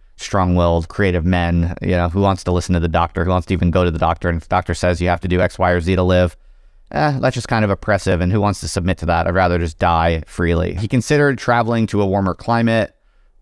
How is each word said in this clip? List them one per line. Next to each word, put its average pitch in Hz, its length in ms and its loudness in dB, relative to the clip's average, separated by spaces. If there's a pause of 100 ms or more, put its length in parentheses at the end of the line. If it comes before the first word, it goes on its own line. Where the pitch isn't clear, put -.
(200)
strong-willed, 87 680 0
creative 87 360 0
men. 85 560 0
You 90 120 -2
know, 87 160 2
who 90 120 -2
wants 98 220 0
to - 80 -4
listen 87 220 0
to 87 80 2
the 85 80 0
doctor? 85 340 -2
Who 87 80 0
wants 90 160 0
to 98 80 -2
even 85 160 0
go 90 140 2
to 87 80 0
the 80 80 -6
doctor? 82 280 -2
And 85 100 0
if - 100 -12
the 101 80 0
doctor 87 180 -2
says 87 260 0
you 90 80 0
have 87 120 0
to 95 80 -6
do 90 120 2
X, 90 200 -2
Y, 90 100 2
or 90 100 2
Z 90 140 0
to 92 80 2
live, 90 340 2 (540)
eh, 147 300 -2
that's 127 160 0
just 117 100 -6
kind 110 180 0
of 98 60 2
oppressive. 98 500 0
And 90 120 0
who 107 80 0
wants 101 220 0
to - 60 -6
submit 90 300 -2
to 87 80 -6
that? 85 220 0
I'd 87 60 0
rather 87 260 2
just 82 180 -4
die 82 480 0
freely. 85 480 -2
He 107 140 -6
considered 139 500 0
traveling 117 480 0
to 104 160 0
a 101 40 2
warmer 95 280 0
climate, 113 640 0 (460)